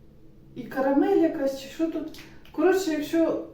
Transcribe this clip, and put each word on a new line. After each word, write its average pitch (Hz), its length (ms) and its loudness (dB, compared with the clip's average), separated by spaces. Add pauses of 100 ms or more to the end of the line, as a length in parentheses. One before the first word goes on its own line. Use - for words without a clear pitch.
(540)
і 247 80 -12
карамель 277 540 2
якась, 285 440 0
чи - 80 -14
що 320 220 -2
тут. - 300 -8 (320)
Коротше, 349 400 2
якщо 311 600 0